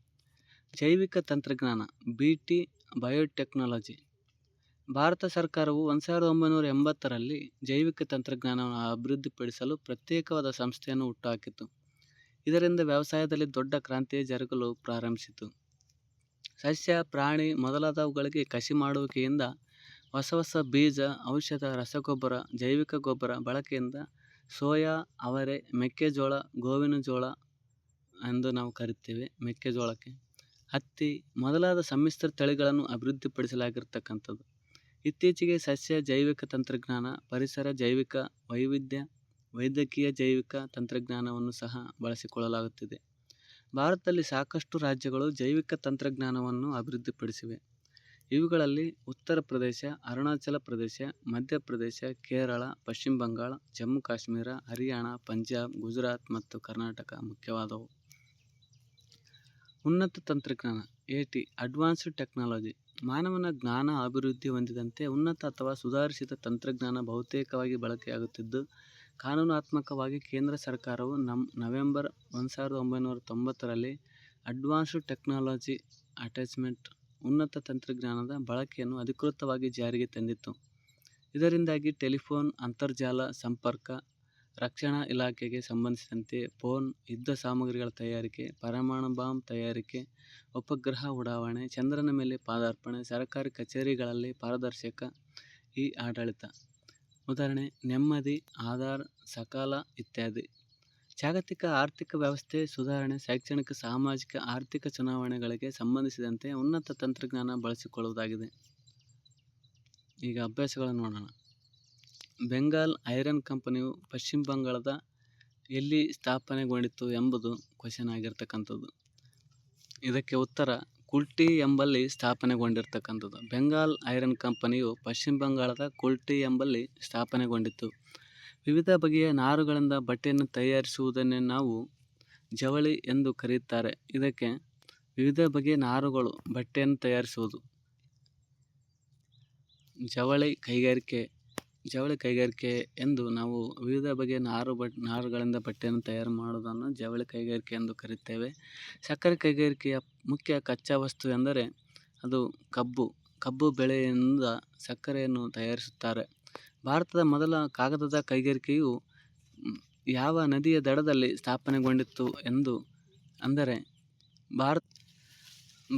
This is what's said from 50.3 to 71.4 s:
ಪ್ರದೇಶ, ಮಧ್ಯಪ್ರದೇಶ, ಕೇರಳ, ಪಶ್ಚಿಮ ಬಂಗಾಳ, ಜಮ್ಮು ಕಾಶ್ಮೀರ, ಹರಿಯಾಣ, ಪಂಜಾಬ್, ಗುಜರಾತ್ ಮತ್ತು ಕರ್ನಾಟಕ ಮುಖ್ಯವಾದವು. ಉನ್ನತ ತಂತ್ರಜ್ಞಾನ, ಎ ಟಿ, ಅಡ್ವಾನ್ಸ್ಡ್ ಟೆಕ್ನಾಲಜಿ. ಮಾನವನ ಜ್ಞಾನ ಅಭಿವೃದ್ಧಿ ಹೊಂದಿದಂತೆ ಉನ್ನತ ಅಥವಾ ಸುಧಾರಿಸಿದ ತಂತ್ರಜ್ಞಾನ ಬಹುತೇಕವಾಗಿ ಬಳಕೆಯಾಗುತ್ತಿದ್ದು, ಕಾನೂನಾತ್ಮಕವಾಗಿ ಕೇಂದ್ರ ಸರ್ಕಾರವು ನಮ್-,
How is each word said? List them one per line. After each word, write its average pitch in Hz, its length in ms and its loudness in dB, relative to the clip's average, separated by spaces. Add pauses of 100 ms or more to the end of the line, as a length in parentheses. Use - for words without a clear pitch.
ಪ್ರದೇಶ, 117 400 -6 (300)
ಮಧ್ಯಪ್ರದೇಶ, 120 720 -4 (220)
ಕೇರಳ, 127 420 -2 (200)
ಪಶ್ಚಿಮ 135 340 0
ಬಂಗಾಳ, 120 360 -2 (200)
ಜಮ್ಮು 127 280 -2
ಕಾಶ್ಮೀರ, 117 480 -4 (160)
ಹರಿಯಾಣ, 120 420 -4 (180)
ಪಂಜಾಬ್, 120 540 -4
ಗುಜರಾತ್ 120 520 -4
ಮತ್ತು 113 280 -6
ಕರ್ನಾಟಕ 113 640 -8
ಮುಖ್ಯವಾದವು. 113 640 -8 (2000)
ಉನ್ನತ 175 340 4
ತಂತ್ರಜ್ಞಾನ, 127 600 -4 (300)
ಎ 135 140 -2
ಟಿ, 131 160 -4 (200)
ಅಡ್ವಾನ್ಸ್ಡ್ 156 560 0
ಟೆಕ್ನಾಲಜಿ. 117 560 -4 (320)
ಮಾನವನ 180 480 -2
ಜ್ಞಾನ 127 380 0 (100)
ಅಭಿವೃದ್ಧಿ 131 500 -2
ಹೊಂದಿದಂತೆ 120 560 -4
ಉನ್ನತ 151 400 0
ಅಥವಾ 131 280 -4
ಸುಧಾರಿಸಿದ 139 680 -2
ತಂತ್ರಜ್ಞಾನ 123 600 -2
ಬಹುತೇಕವಾಗಿ 127 760 -2
ಬಳಕೆಯಾಗುತ್ತಿದ್ದು, 117 840 -6 (580)
ಕಾನೂನಾತ್ಮಕವಾಗಿ 143 1000 -2
ಕೇಂದ್ರ 139 360 -2
ಸರ್ಕಾರವು 127 640 -6
ನಮ್-, 123 320 -2 (100)